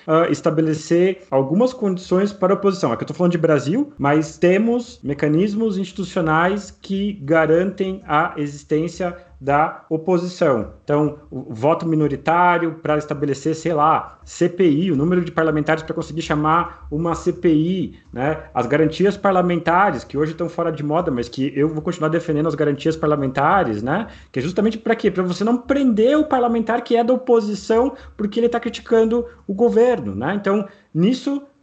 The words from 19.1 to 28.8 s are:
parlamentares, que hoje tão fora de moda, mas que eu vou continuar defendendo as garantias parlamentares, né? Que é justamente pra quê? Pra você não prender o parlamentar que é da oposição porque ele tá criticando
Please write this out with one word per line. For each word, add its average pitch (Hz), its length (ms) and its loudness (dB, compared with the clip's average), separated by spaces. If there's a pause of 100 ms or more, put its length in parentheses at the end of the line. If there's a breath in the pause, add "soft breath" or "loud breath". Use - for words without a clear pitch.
parlamentares, 175 880 2
que - 120 -10
hoje 156 160 0
tão 165 160 -6
fora 170 220 -4
de 147 140 -6
moda, 160 260 0
mas 120 180 -2
que 135 280 -4
eu 147 120 2
vou 156 140 -6
continuar 156 280 -2
defendendo 160 360 -2
as 156 80 -2
garantias 147 400 0
parlamentares, 143 880 0
né? 170 240 -2 (240 loud breath)
Que - 80 -8
é 123 40 -2
justamente 214 360 0
pra 226 160 0
quê? 220 160 0
Pra 185 140 0
você 180 180 -4
não 233 140 2
prender 254 600 2
o 302 80 4
parlamentar 240 580 0
que 240 140 0
é 233 60 4
da 233 100 2
oposição 233 840 2 (220 loud breath)
porque 208 220 -4
ele 233 100 4
tá 233 120 -4
criticando 226 640 0 (220 loud breath)